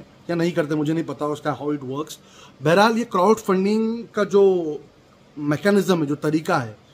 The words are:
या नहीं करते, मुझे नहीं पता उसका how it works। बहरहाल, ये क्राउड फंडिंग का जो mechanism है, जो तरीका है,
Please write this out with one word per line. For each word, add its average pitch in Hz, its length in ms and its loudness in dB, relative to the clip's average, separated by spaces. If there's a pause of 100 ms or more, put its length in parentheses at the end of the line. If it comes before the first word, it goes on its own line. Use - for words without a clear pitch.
(300)
या 170 60 -2
नहीं 170 160 0
करते, 160 220 -2
मुझे 151 180 0
नहीं 160 120 -2
पता 143 220 -6
उसका 147 320 -4
how 143 120 -6
it 143 160 -4
works। 139 300 -8 (440)
बहरहाल, 202 380 4
ये 233 80 -2
क्राउड 202 320 2
फंडिंग 220 760 0
का 208 120 -2
जो 180 540 2 (560)
mechanism 170 640 0
है, 143 60 -2
जो 143 100 -4
तरीका 156 420 -2
है, 113 180 -6 (180)